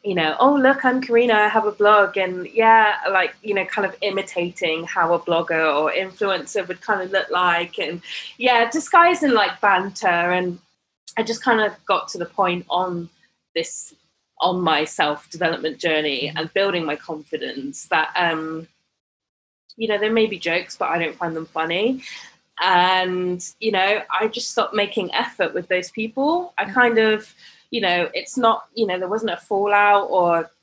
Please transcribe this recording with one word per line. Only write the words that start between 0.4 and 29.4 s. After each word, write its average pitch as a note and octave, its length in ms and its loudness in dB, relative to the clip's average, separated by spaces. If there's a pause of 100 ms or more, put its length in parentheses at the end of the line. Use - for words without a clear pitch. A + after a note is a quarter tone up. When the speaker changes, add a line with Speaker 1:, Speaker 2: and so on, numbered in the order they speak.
Speaker 1:
look, C4+ 280 2
I'm B3+ 160 2
Karina, A#3 360 4
I G#3 120 4
have G#3 180 0
a G#3 60 0
blog." G#3 460 4
And F3+ 300 -4
yeah, A3 500 4 (120)
like, F#3 320 0
you G#3 120 -4
know, F#3+ 120 0
kind G3+ 220 -4
of F#3 140 -6
imitating F3 840 -4
how E3+ 300 0
a E3 60 2
blogger D#3+ 640 0
or D#3 120 0
influencer F#3 760 -4
would F3+ 140 -10
kind G3+ 200 -2
of F#3 100 -6
look F#3+ 180 -2
like. F3 500 0
And F3 220 -6 (360)
yeah, A#3 320 4
disguised E4+ 540 4
in, C4+ 100 4
like, G3 280 2
banter. G3 480 0
And F3 500 0 (580)
I A3+ 60 -2
just A3+ 180 -6
kind A3 200 2
of G#3 120 0 (120)
got - 240 -2
to - 80 -12
the F3 80 -6
point F3+ 440 -2
on F3 380 -4 (480)
this, - 380 -8 (480)
on F3+ 200 0
my D#3 220 2
self-development D#3 960 -4
journey D3+ 500 -2
Speaker 2:
Mm-hmm. D3+ 100 -8
Speaker 1:
and D#3+ 160 -6
building F#3 320 0
my D3+ 100 -2
confidence C#3 920 -10
that, D#3+ 260 0
um, D#3+ 520 -2 (1120)
you A3 100 -4
know, G#3 100 0
they G#3+ 120 0
may A3+ 160 4
be G3 140 -8
jokes, E3+ 360 -4
but - 140 -4
I E3+ 100 -2
don't E3 160 -4
find E3 200 -6
them D#3+ 100 -8
funny. F#3+ 580 -4 (560)
And, F3+ 840 2 (160)
you A3 120 -2
know, G3+ 300 2 (180)
I A3 80 0
just A#3 240 -8
stopped - 220 -2
making G3+ 400 -2
effort - 400 -4
with F3+ 140 -6
those F3+ 240 -4
people. C#4+ 680 -4
I G3+ 80 -4
Speaker 2:
Mm. G3 80 -12
Speaker 1:
kind A#3 260 4
of G#3+ 340 0 (420)
you A3 60 -2
know, F3 320 0
it's - 320 -8
not, A3+ 120 4 (180)
you A3 120 0
know, F#3 120 -2
there F#3 160 -4
wasn't A3 160 -4
a E3+ 60 -6 (120)